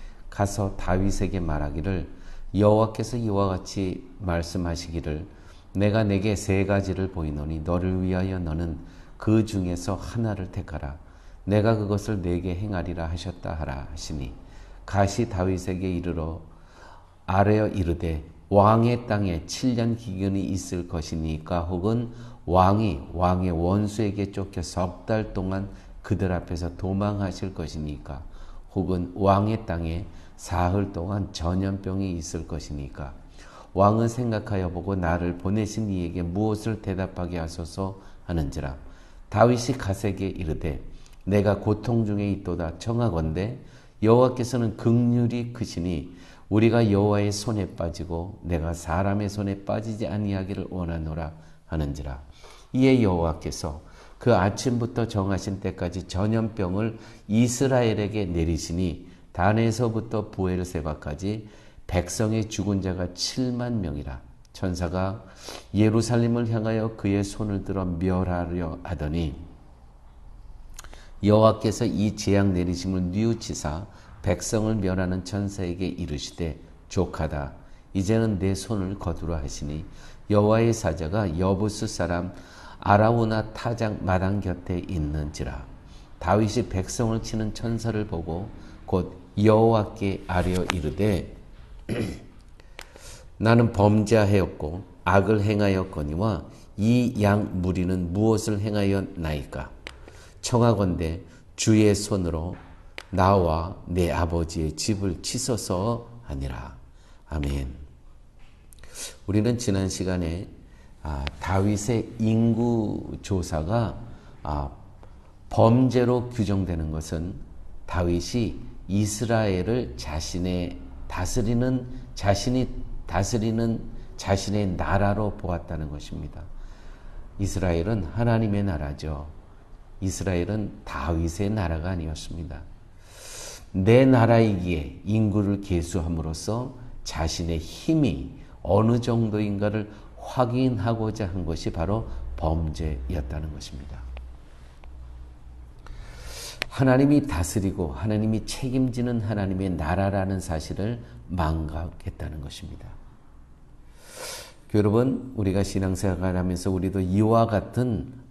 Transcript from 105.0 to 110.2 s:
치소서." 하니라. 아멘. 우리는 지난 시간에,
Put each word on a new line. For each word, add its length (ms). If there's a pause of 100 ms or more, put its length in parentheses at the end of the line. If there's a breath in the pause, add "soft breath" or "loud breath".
치소서." 840 (140)
하니라. 540 (520 soft breath)
아멘. 460 (1500 loud breath)
우리는 320
지난 300
시간에, 580 (560 soft breath)